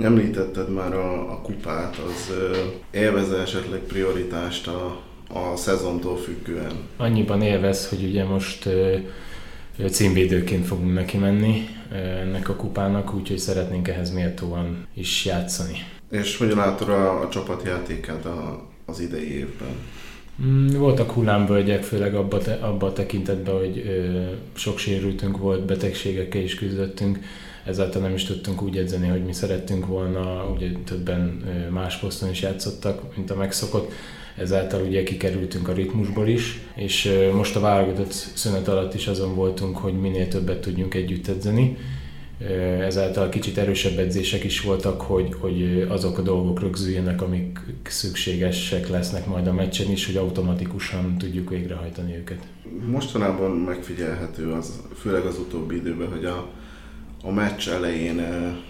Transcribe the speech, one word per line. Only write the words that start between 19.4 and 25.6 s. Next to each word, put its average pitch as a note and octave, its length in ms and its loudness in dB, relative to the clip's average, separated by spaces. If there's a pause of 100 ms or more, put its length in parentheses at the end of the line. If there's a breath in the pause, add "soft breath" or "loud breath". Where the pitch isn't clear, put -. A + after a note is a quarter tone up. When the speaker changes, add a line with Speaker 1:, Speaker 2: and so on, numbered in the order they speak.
Speaker 2:
Mm, C3+ 240 6
voltak C3+ 420 4
hullámvölgyek, G2+ 720 4
főleg G2+ 320 0
abba G2 240 2
te-, A2 240 0
abba G2+ 240 0
a F#2 60 0
tekintetben, F#2+ 680 0
hogy, F#2 280 -2
ö, F2+ 360 0 (320)
sok - 240 -4
sérültünk G2 600 0
volt, F#2+ 260 2